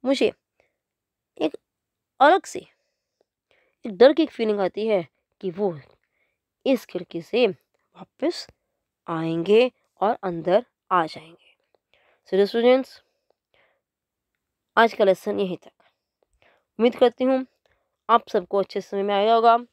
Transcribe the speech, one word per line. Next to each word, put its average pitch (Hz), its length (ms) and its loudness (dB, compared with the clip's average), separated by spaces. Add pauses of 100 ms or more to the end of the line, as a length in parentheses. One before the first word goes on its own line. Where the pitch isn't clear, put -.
मुझे 254 280 0 (1040)
एक 311 180 -4 (640)
अलग 330 240 4
सी, - 220 -14 (1200)
एक 208 100 -12
डर 254 160 8
की 320 100 0
एक 285 80 -2
फीलिंग 214 300 -4
आती 196 260 -4
है 190 220 -2 (320)
कि 190 100 -6
वो 175 280 -4 (880)
इस 254 200 0
खिड़की 175 360 -12
से 233 240 0
वापस - 1000 -8 (600)
आएंगे 170 640 0 (280)
और 190 220 -2
अंदर 180 440 -2 (240)
आ 175 160 0
जाएंगे। - 500 -20 (680)
So - 80 -6
dear 196 220 0
students, 254 460 0 (1700)
आज 226 180 2
का 220 100 0
लेसन 196 360 -2
यहीं 180 160 -6
तक। - 160 -20 (1040)
उम्मीद 226 180 2
करती 247 280 2
हूँ 262 220 0 (640)
आप 226 180 2
सबको 196 300 -4
अच्छे 196 220 -6
समझ 196 240 -8
में 202 100 -2
आया 214 200 2
होगा। 226 240 4 (140)